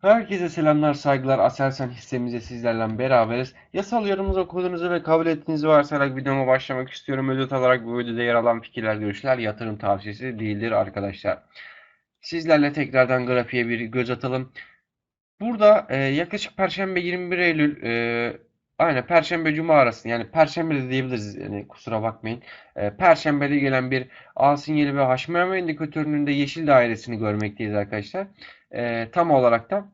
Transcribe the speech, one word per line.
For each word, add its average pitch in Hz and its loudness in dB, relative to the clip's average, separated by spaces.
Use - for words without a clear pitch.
Herkese 190 4
selamlar, 151 2
saygılar. 135 0
Aselsan 131 0
hissemizde 120 -6
sizlerle 113 -4
beraberiz. 123 0
Yasal 214 -4
yorumunuzu 190 -2
okuduğunuzu 180 -4
ve 170 -2
kabul 165 2
ettiğinizi 156 -2
varsayarak 143 4
videoma 135 -2
başlamak 131 0
istiyorum. 135 -4
Özet 131 -2
olarak 127 2
bu 120 -6
videoda 120 -4
yer 120 2
alan 117 2
fikirler, 110 -4
görüşler 107 -2
yatırım 110 -6
tavsiyesi 107 -4
değildir 110 -4
arkadaşlar. 98 -4
Sizlerle 156 0
tekrardan 127 0
grafiğe 123 -2
bir 117 -4
göz 120 -4
atalım. 127 -6
Burada, 214 4
e, 131 -2
yaklaşık 139 -2
Perşembe 185 -2
yirmi 175 -4
bir 180 -2
Eylül, 156 2
e, 117 -2
aynen 147 2
Perşembe 165 2
Cuma 160 2
arası, 120 4
yani 117 -4
Perşembe 160 2
de 131 -4
diyebiliriz, 123 -4
yani 101 -10
kusura 110 -6
bakmayın. 113 -6
E, 104 -4
Perşembe'de 147 2
gelen 131 0
bir 131 -4
al 143 4
sinyali 147 -2
ve 139 2
H 131 0
M 175 2
M 185 -2
indikatörünün 151 -4
de 147 0
yeşil 143 -2
dairesini 120 2
görmekteyiz 104 -4
arkadaşlar. 104 -6
E, 117 -4
tam 170 2
olarak 120 4
da 202 -4